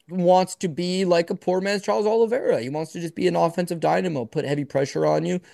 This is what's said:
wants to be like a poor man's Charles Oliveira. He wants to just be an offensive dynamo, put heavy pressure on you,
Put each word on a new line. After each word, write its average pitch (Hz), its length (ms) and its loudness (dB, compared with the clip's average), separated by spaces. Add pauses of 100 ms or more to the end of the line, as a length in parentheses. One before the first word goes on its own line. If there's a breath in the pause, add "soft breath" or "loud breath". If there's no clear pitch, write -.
wants 180 460 2
to 190 140 -4
be 180 360 -2
like 175 260 2
a 202 40 -4
poor 185 260 -2
man's 202 220 -2
Charles 214 240 0
Oliveira. 220 560 2
He 123 60 -6
wants 156 240 -6
to 180 80 -10
just 165 140 -8
be 180 120 0
an 170 100 2
offensive 170 440 0
dynamo, 160 440 0
put 147 220 -4
heavy 143 180 -2
pressure 143 400 -2
on 156 220 2
you, 180 140 -2 (140 soft breath)